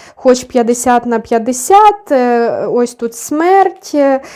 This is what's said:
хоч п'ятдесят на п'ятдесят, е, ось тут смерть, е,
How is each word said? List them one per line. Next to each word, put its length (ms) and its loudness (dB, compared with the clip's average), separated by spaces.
хоч 300 0
п'ятдесят 640 -2
на 120 -2
п'ятдесят, 960 0
е, 540 0
ось 280 -2
тут 200 -8
смерть, 800 0
е, 260 0